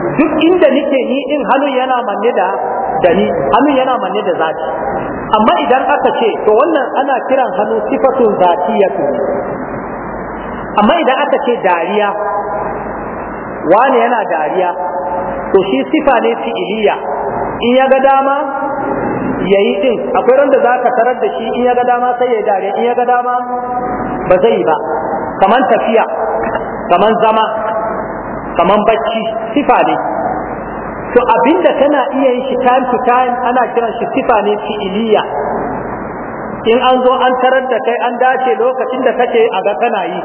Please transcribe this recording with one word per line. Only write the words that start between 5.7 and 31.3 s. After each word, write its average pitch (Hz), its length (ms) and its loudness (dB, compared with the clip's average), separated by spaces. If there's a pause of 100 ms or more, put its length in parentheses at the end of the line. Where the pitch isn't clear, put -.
aka 285 260 2
ce, 240 260 0
to - 140 0
wannan 277 420 2
ana 269 300 0
kiran 254 300 0
hannu 220 300 0
sifatun 254 500 2
zatiyatu 185 680 2
ne. - 160 -2 (1600)
Amma 214 200 4
idan 262 240 2
aka 277 200 0
ce 240 180 0
dariya, 185 520 0 (1600)
wane 233 340 4
yana 233 260 2
dariya, 175 460 -2 (760)
to - 160 2
shi 196 240 0
sifa 285 320 2
ne 226 180 2
fi'iliya. 214 600 -2 (600)
In 233 160 0
ya 262 140 4
ga 269 120 4
dama, 269 380 4 (1040)
ya 196 200 4
yi 233 160 2
din. 240 220 0 (100)
Akwai 240 300 4
ran 285 80 4
da 269 120 4
za 233 180 4
ka 240 160 2
tarar 247 260 0
da 214 100 -2
shi, 226 160 -4
in 240 180 -2
ya 247 120 2
ga 247 80 2
dama 247 320 2
sai 247 160 0
ya 226 80 2
yi 208 80 0
dariya, 196 260 0
in 226 120 -2
ya 240 100 2
ga 247 100 2
dama 247 300 2 (840)
ba 180 160 4
zai 226 180 4
yi 185 80 0
ba. 160 140 2 (600)
Kaman 208 280 4
tafiya, 226 400 2 (800)
kaman 196 320 4
zama, 220 300 2 (1040)
kaman 190 300 2
bacci, 214 420 0 (280)
sifa 254 280 2
ne. 180 180 2 (1080)
To - 180 4
abinda 320 500 4